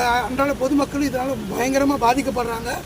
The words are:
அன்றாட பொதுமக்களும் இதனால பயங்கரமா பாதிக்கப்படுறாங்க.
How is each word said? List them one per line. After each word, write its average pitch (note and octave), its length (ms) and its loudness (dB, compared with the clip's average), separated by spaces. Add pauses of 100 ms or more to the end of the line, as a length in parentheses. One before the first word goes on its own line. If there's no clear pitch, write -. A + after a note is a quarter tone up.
(300)
அன்றாட C#4 340 0
பொதுமக்களும் C#4 460 0
இதனால B3+ 280 -2 (140)
பயங்கரமா C4+ 460 2 (100)
பாதிக்கப்படுறாங்க. A#3+ 640 0 (140)